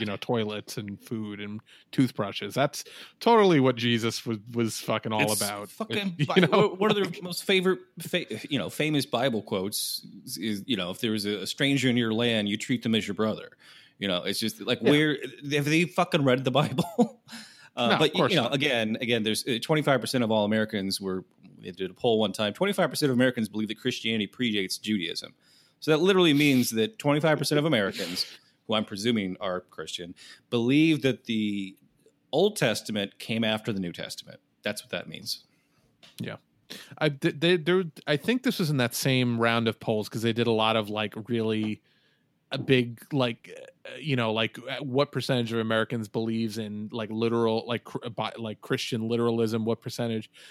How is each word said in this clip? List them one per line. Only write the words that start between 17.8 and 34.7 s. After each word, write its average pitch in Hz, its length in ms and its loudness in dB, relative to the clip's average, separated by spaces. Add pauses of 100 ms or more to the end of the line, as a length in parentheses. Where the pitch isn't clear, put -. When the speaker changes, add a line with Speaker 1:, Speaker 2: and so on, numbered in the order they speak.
Speaker 2:
No, 127 80 4
Speaker 1:
but 147 120 4
Speaker 2:
of 156 60 -4
course 143 160 4
Speaker 1:
you 143 40 4
know, 131 60 4
Speaker 2:
not. 120 120 0
Speaker 1:
again, 117 460 0
again, 117 220 0
there's, 107 240 -2
uh, 113 160 0
twenty-five 147 380 2
percent 123 240 0
of 110 80 2
all 107 120 4
Americans 104 560 0
were, 92 240 -4 (360)
they 104 100 -12
did 92 180 -6
a 92 60 -16
poll 113 240 2
one 107 140 2
time. 104 200 -2
Twenty-five 185 380 0
percent 143 200 0
of 123 60 0
Americans 120 320 2
believe 107 200 -4
that 107 100 -8
Christianity 113 480 -2
predates 107 520 -2
Judaism. 95 560 -4 (440)
So - 140 0
that 151 60 4
literally 180 360 6
means 139 360 4
that 110 280 0
twenty-five 147 400 2
percent 147 220 0
of 147 40 2
Americans, 98 600 0 (400)
who 110 80 0
I'm 107 100 0
presuming 101 560 -2
are 92 200 -4
Christian, 87 560 -12 (340)
believe 139 520 4
that 127 240 0
the 104 500 -2 (560)
Old 196 240 2
Testament 107 640 -2
came 113 240 -2
after 110 280 -2
the 98 80 -4
New 87 120 -4
Testament. - 480 -14 (240)
That's 104 180 -4